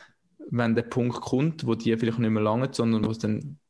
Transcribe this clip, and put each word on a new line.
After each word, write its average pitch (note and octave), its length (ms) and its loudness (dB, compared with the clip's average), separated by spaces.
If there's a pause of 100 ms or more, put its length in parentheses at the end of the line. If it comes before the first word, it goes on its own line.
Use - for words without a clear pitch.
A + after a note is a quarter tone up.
(500)
wenn A#2 240 2
der A#2 80 2
Punkt A#2+ 380 -2
kommt, C#3+ 460 -2
wo A2+ 80 2
die A2+ 220 0
vielleicht A2+ 220 0
nicht A2+ 120 2
mehr A2 120 2
langen, A#2+ 300 0
sondern A2+ 320 2
wo A2 60 2
es A2 80 -4
dann G#2+ 400 -4 (120)